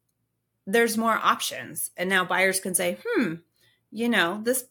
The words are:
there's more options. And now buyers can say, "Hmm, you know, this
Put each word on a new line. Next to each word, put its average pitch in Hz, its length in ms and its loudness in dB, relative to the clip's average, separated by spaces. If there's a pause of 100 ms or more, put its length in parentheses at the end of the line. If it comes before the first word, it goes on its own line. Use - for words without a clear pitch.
(640)
there's 220 320 2
more 226 180 2
options. - 800 -2
And 180 140 -2
now 190 160 4
buyers 185 340 2
can 185 160 -4
say, 180 300 0
"Hmm, 277 300 0 (560)
you 233 180 -2
know, 196 340 2
this 254 280 0